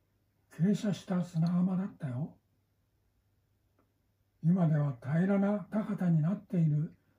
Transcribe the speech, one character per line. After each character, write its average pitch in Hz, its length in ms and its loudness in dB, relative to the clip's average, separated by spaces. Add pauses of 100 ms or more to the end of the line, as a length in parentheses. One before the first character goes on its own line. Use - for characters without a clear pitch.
(560)
傾 196 180 2
斜 208 200 -2
し - 120 -18
た 180 160 0
砂 170 260 -2
浜 180 280 2
だ 185 80 -2
っ 208 140 -8
た 143 100 -8
よ。 123 280 -6 (2000)
今 175 220 4
で 151 100 2
は 143 240 -2
平 165 260 -2
ら 196 120 2
な 202 320 0
田 214 140 -2
畑 185 260 -2
に 160 100 4
な 160 100 0
っ 208 160 -6
て 190 100 -6
い 165 80 2
る 151 300 0 (240)